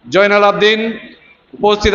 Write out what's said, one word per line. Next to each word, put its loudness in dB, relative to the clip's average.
জয়নাল 2
আবদিন, 0
উপস্থিত -2